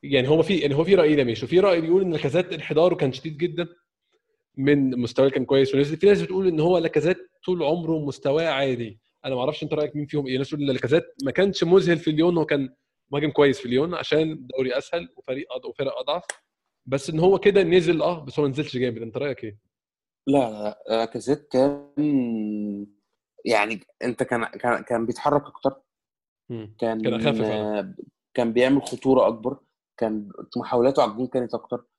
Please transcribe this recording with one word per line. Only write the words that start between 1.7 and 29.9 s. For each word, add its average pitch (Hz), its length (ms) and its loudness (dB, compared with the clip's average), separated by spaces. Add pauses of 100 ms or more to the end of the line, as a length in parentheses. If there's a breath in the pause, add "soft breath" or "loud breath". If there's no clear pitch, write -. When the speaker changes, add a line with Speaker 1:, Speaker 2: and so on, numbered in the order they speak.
Speaker 1:
بيقول 170 220 2
إن 180 100 -2
لاكازيت 156 400 -2
انحداره 160 420 2
كان 147 180 -2
شديد 156 240 -12
جدا، 165 320 -6 (880)
من 135 440 2
مستواه 131 280 2
كان 135 160 -2
كويس 135 300 2
ونزل. 143 220 0
في 190 100 2
ناس 196 160 6
بتقول 185 260 -2
إن 160 120 0
هو 175 180 4
لاكازيت 165 400 0 (260)
طول 180 180 -2
عمره 160 360 -2
مستواه 147 500 -2
عادي. 127 520 -4 (240)
أنا 135 100 -6
ما 127 60 -4
أعرفش 139 220 -6
أنت 156 120 -6
رأيك 147 220 -4
مين 147 100 -6
فيهم 143 200 -4
إيه. 127 120 -2
ناس 135 100 -4
بتقول 147 200 -6
إن 131 60 0
لاكازيت 127 300 0 (200)
ما 277 60 -2
كانش 190 340 0
مذهل 170 340 4
في 160 140 -4
ليون، 170 260 2
هو 151 80 2
كان 139 280 -2 (380)
مهاجم 143 180 -2
كويس 143 300 4
في 123 80 -10
ليون 147 260 0
عشان 151 260 0 (120)
الدوري 131 460 -4
أسهل 170 380 -6
وفريق 139 360 -10
أض-، 127 160 -10
وفرق 123 300 -6
أضعف، 147 240 -4 (640)
بس 135 240 -4
إن 156 100 -2
هو 185 180 6
كده 196 240 4
نزل، 170 400 4
آه، 160 220 -2
بس 131 140 -8
هو 151 60 2
ما 139 60 2
نزلش 131 260 -6
جامد. 120 260 -4
أنت 113 140 -10
رأيك 131 280 -6
إيه؟ 107 140 -14 (680)
Speaker 2:
لا، 135 240 2
لا، 107 120 -10 (260)
لا، 110 80 0
لاكازيت 113 540 -2
كان، 120 1400 -2 (580)
يعني 107 360 0 (240)
أنت 123 180 -2
كان، 117 220 -2
كان، 113 380 -4
كان 113 240 -2
بيتحرك 143 400 0
أكتر. - 340 -6 (680)
Speaker 1:
مم. 107 280 -12
Speaker 2:
كان، 113 240 -2
Speaker 1:
كان 113 120 -2
أخف 113 240 0
فعلا. 107 400 -2
Speaker 2:
آه، 95 160 -8 (400)
كان 120 180 0
بيعمل 131 300 4
خطورة 131 440 2
أكبر، 117 320 -4 (380)